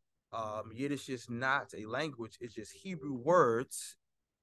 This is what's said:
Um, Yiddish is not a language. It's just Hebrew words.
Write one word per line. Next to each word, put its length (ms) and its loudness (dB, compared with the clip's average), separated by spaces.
Um, 400 -4
Yiddish 360 -4
is 200 -6
not 460 0
a 100 -8
language. 560 -4
It's 120 -8
just 200 -10
Hebrew 400 -6
words. 840 4